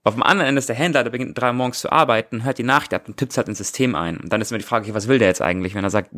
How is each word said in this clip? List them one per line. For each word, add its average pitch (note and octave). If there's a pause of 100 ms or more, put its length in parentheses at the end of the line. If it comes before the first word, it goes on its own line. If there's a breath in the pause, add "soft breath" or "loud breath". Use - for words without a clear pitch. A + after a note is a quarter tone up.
Auf G#2+
dem A#2+
anderen F3
Ende C#3
ist C3+
der A2+
Händler, D3
der A#2
beginnt B2
um -
drei B2
Uhr B2
morgens B2+
zu -
arbeiten, A#2
hört C3+
die A#2+
Nachricht C3+
ab -
und -
tippt's -
halt -
ins G#2
System B2
ein. E2
Und E2+
dann A2
ist -
immer A#2
die F#2+
Frage, A2+
okay, G#2+
was G#2+
will C3+
der G#2
jetzt F2+
eigentlich, F#2
wenn G2
er G2
sagt, G2+